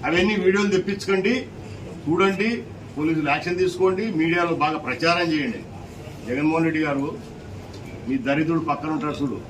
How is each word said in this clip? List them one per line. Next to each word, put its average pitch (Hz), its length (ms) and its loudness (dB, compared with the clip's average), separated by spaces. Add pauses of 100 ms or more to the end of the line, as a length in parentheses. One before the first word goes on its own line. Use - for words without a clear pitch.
అవన్నీ 190 360 4
వీడియోలు 202 320 4
తెప్పించకండి, 190 580 2 (720)
చూడండి, 190 440 4 (480)
పోలీసులు 156 360 0
యాక్షన్ 175 300 -2
తీసుకోండి, 185 420 2 (160)
మీడియాలో 165 340 4 (100)
బాగా 156 220 0
ప్రచారం 170 460 2
చేయండి. 123 280 0 (680)
జగన్మోహన్ 156 400 2
రెడ్డి 156 180 0
గారు, 139 200 0 (1000)
మీ 135 60 0 (140)
దరిద్రుడు 160 420 2
పక్కన 151 260 -2
ఉంటాడు 143 260 -2
చూడు 117 160 -2 (120)